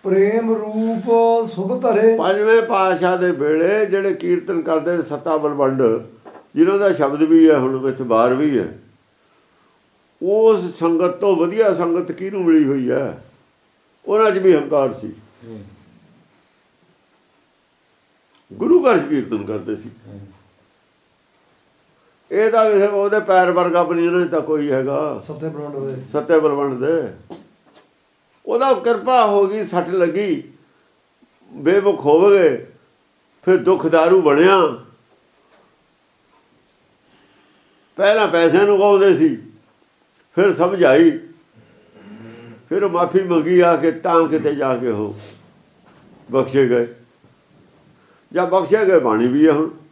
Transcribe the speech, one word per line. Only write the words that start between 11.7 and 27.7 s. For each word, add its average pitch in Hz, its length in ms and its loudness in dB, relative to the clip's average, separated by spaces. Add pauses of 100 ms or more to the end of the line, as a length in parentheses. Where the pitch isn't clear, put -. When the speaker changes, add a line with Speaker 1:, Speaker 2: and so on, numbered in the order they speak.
Speaker 2:
ਸੰਗਤ 170 380 -4
ਕਿਹਨੂੰ 190 340 -8
ਮਿਲੀ 160 200 4
ਹੋਈ 131 260 -2
ਹੈ? 127 340 -6 (800)
ਉਹਨਾਂ 214 260 2
'ਚ 185 60 -2
ਵੀ 185 180 4
ਹੰਕਾਰ 139 380 -2
ਸੀ। - 200 -14 (340)
Speaker 3:
ਹੂੰ। 110 160 -18 (3000)
Speaker 2:
ਗੁਰੂ 285 320 2
ਘਰ 233 120 4
'ਚ 143 120 -4
ਕੀਰਤਨ 107 360 -6
ਕਰਦੇ 107 300 -8
ਸੀ। 107 140 -18 (180)
Speaker 3:
ਹੂੰ। 101 200 -20 (2000)
Speaker 2:
ਇਹ 214 200 0
ਤਾਂ 220 200 2
ਕਿਸੇ 202 160 2
ਉਹਦੇ 202 320 0
ਪੈਰ 185 320 2
ਵਰਗਾ 175 320 0
ਵੀ 165 120 -2
ਨਹੀਂ, 170 100 0
ਇਹਨਾਂ 175 200 0
'ਚ 170 60 -6
ਤਾਂ 160 100 -2
ਕੋਈ 151 300 -4
ਹੈਗਾ। 139 560 -4
Speaker 1:
ਸੱਤੇ 156 220 -12
ਬਲਵੰਡ 143 420 -12
ਦੇ। 131 160 -14
Speaker 2:
ਸੱਤੇ 151 320 0
ਬਲਵੰਡ 139 460 -2
ਦੇ। 143 280 -4 (1300)